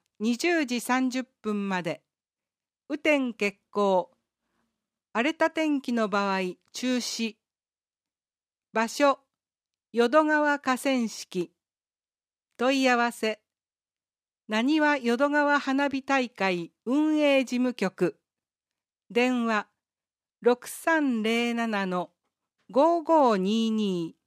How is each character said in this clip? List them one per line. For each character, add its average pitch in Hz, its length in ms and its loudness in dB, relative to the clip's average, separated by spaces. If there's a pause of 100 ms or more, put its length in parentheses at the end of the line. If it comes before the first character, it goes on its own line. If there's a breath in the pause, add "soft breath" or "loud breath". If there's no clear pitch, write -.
(200)
二 226 180 -2
十 330 280 0
時 240 140 -4
三 254 300 0
十 254 140 -6
分 208 460 -8
ま 185 120 -4
で。 160 200 -8 (840)
雨 294 100 -6
天 277 360 0
決 202 260 -6 (120)
行。 190 380 0 (1040)
荒 220 100 0
れ 311 100 0
た 320 180 0
天 302 300 -2
気 247 120 -6
の 226 140 0
場 196 280 -2
合、 190 40 -2 (320)
中 254 260 -4
止。 226 380 -6 (1400)
場 226 140 0
所、 277 320 2 (720)
淀 240 320 4
川 302 360 2
河 254 180 -2
川 254 300 -2
敷。 - 440 -8 (1080)
問 262 240 0
い 254 80 4
合 247 80 2
わ 240 140 0
せ、 220 300 -6 (1080)
な 214 160 0
に 302 180 2
わ 294 160 4
淀 240 320 0
川 285 300 2
花 269 300 0
火 269 120 -6
大 262 280 0
会 180 420 -4 (140)
運 302 340 2
営 277 260 4
事 247 120 -4
務 247 180 0
局。 185 440 -2 (920)
電 240 340 0
話、 214 220 -2 (760)
六 247 260 0
三 285 540 0
零 233 320 -2
七 226 320 -2
の 180 240 -4 (640)
五 320 320 2
五 285 340 4
二 220 340 2
二。 190 440 -2 (120)